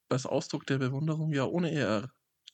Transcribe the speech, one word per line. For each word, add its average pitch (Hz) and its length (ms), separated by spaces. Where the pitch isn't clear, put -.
als 131 160
Ausdruck - 400
der 139 100
Bewunderung, 151 560
ja, 135 120
ohne 165 280
E 156 60
R. 107 360